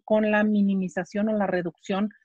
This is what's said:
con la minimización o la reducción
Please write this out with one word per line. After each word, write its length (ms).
con 260
la 120
minimización 840
o 40
la 140
reducción 640